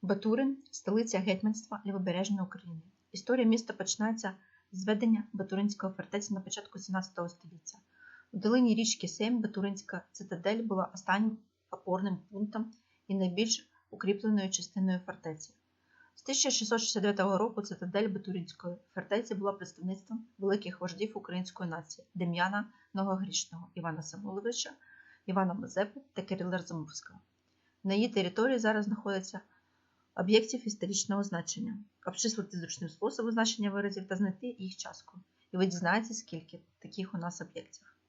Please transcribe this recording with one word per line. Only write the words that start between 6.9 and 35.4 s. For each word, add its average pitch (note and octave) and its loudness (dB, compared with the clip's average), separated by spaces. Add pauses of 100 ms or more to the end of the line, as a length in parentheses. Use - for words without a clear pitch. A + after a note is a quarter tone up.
століття. - -18 (540)
У A3+ -6
долині A3+ 6
річки A3 0
Сейм A3+ 2
Батуринська G3 -2 (100)
цитадель G3+ -2
була G3 0
останнім G#3 2 (340)
опорним F#3 0
пунктом G#3+ -4 (340)
і G3 0
найбільш F#3+ 2 (200)
укріпленою G3+ 2
частиною F#3 0
фортеці. D#3 -10 (600)
З - -20
тисяча C4+ 2
шістсот A3 2
шістдесят A3+ 0
дев'ятого G3+ 4
року G#3+ 0
цитадель G3+ 0
Батуринської F#3 -6 (180)
фортеці G#3+ -2
була G3 0
представництвом G3 -8 (100)
великих G3 0
вождів F#3+ -4
української F#3 -6
нації - -10
Дем'яна F3+ 0 (240)
Многогрішного, F#3+ -2
Івана D#3+ -4
Самойловича, G3 -6 (520)
Івана F#3+ 2
Мазепи G#3 -2 (120)
та - -6
Кирила F#3 -2
Розумовського. E3 -8 (640)
На F#3+ 2
її A3 4
території A3 2
зараз G#3+ 2
знаходяться G3 -2 (760)
об'єктів A3 4
історичного G3+ 0
значення. G3+ -4 (280)
Обчислити G#3+ -2
зручним E3 -6
способом A3+ -2
значення A3 2
виразів G3 -2
та F#3+ -2
знайти F#3+ 0
їх F#3+ -8
частку. - -14 (320)